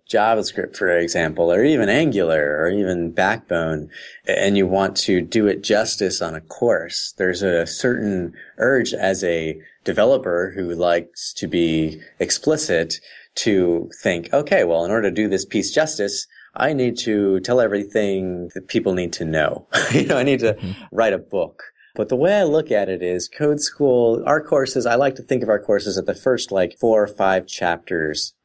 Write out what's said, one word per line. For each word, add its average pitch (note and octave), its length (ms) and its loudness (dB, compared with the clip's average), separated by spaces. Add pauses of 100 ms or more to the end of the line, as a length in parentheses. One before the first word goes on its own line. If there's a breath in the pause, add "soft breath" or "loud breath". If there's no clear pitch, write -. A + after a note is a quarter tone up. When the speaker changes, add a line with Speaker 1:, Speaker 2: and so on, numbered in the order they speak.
Speaker 1:
JavaScript, G#2+ 680 0
for F2+ 200 0
example, E2+ 560 0
or G2 120 4
even B2+ 260 2
Angular, E2+ 720 2
or E2 80 0
even F#2 420 -2
Backbone, E2+ 800 -2 (380 loud breath)
a-, F#2+ 120 0
and G2+ 160 2
you G2 120 4
want F#2+ 300 0
to F#2+ 220 2
do G#2 280 2
it F#2+ 160 0
justice G#2 580 0
on E2 140 -6
a D#2+ 60 -12
course, - 760 -2
there's F#2 240 -2
a F2 240 2
certain G2+ 680 -2 (260 loud breath)
urge B2 340 2
as F#2+ 300 -2
a D#2+ 360 -2 (240 loud breath)
developer F#2+ 720 2
who F2 200 -4
likes E2+ 580 -2
to - 140 -6
be D#2+ 520 0 (200 loud breath)
explicit F2+ 800 -2 (340 loud breath)
to F2 560 0 (140)
think, F2 280 -2
"Okay, D3 320 2
well, E2+ 220 2
in F#2 60 -2
order G#2+ 180 0
to F2 60 -4
do G#2+ 120 2
this F#2+ 180 -2
piece - 260 -2
justice, G#2+ 560 -2 (260 soft breath)
I D3 200 0
need B2 260 0
to G2+ 400 2
tell A#2+ 220 2
everything G2 920 -2
that - 140 -14
people G2+ 260 0
need F2 200 -4
to E2+ 120 -6
know." D#2 420 -2 (120)
<laughs> - 120 -2
You C#3+ 140 2
know, D3 120 0
I B2 60 2
need C3+ 180 2
to A2+ 120 2
Speaker 2:
Mm-hmm. G2+ 420 -12
Speaker 1:
write G#2+ 180 4
a F#2 40 0
book. F2+ 460 -6 (300 soft breath)
But G#2+ 140 -4
the C3 80 -2
way E3+ 240 2
I G3 40 2
look D#3 280 0
at G2+ 160 2
it F2+ 160 -4
is F2+ 240 -2
Code D3 320 -2
School, B2 640 2
our D3 160 2
courses, C3+ 440 0
I A#2 100 2
like C3+ 200 2
to - 60 -14
think B2 220 -2
of G#2+ 60 0
our G#2 100 2
courses G2+ 380 0
at F#2 80 -2
the F#2 100 -2
first, B2 340 0
like, F#2 300 -2
four A2 240 4
or G2+ 40 0
five F#2+ 400 0
chapters E2 880 -4 (120)